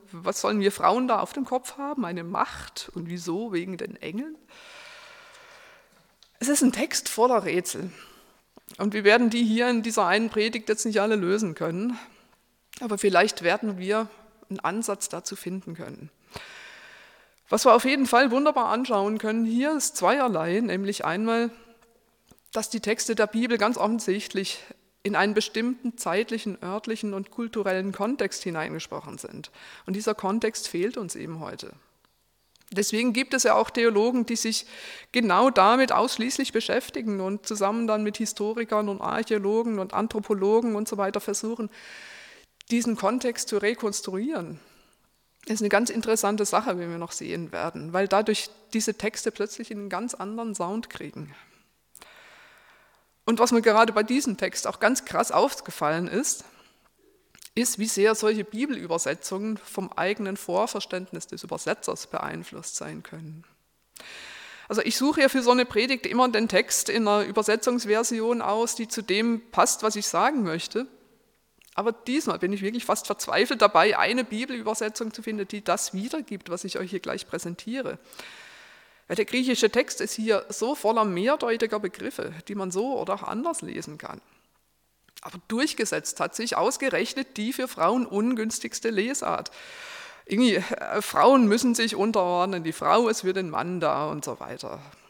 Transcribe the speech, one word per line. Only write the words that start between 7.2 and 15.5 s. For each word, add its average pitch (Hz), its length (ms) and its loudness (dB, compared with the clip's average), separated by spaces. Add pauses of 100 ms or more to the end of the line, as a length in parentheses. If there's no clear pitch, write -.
Rätsel. 175 480 -2 (840)
Und 202 160 0
wir 208 100 0
werden 226 260 8
die 240 140 4
hier 226 240 4
in 233 140 2
dieser 220 240 2
einen 214 240 4
Predigt 220 380 0
jetzt 214 180 0
nicht 214 140 2
alle 214 160 4
lösen 190 380 0
können. 196 440 -4 (840)
Aber 214 180 -4
vielleicht 196 440 4
werden 196 360 0
wir 208 300 -2 (400)
einen 190 120 -8
Ansatz 202 480 -4
dazu 180 280 -8
finden 185 380 -10